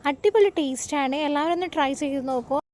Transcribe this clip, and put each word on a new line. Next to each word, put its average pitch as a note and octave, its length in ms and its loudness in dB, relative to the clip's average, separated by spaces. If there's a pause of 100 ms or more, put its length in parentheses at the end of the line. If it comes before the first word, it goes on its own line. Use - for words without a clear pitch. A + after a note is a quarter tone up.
അടിപൊളി G4+ 500 4
ടേസ്റ്റാണ്. C4+ 580 -2 (120)
എല്ലാവരും D4 280 0
ഒന്ന് F4+ 180 -4
ട്രൈ D4 140 0 (140)
ചെയ്ത് C#4 260 -2
നോക്കൂ. C4 300 -2 (160)